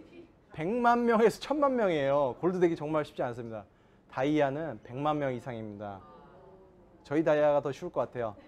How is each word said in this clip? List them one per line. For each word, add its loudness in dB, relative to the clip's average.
백만 2
명에서 4
천만 0
명이에요. 2
골드 0
되기 4
정말 -2
쉽지 -6
않습니다. -8
다이아는 0
백만 -4
명 -2
이상입니다. -10
저희 0
다이아가 4
더 -4
쉬울 -10
것 -2
같아요. -6